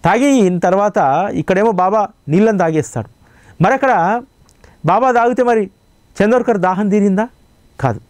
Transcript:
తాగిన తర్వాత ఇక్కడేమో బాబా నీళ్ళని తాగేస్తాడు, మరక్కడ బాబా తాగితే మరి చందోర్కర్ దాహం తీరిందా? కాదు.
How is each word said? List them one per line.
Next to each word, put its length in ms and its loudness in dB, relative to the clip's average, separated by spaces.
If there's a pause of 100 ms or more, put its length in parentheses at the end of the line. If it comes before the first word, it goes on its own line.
తాగిన 540 2
తర్వాత 720 0
ఇక్కడేమో 380 0
బాబా 380 0 (200)
నీళ్ళని 300 2
తాగేస్తాడు, 480 -4 (560)
మరక్కడ 600 0 (640)
బాబా 260 2
తాగితే 300 0
మరి 280 0 (520)
చందోర్కర్ 360 0
దాహం 300 -2
తీరిందా? 400 0 (520)
కాదు. 300 -4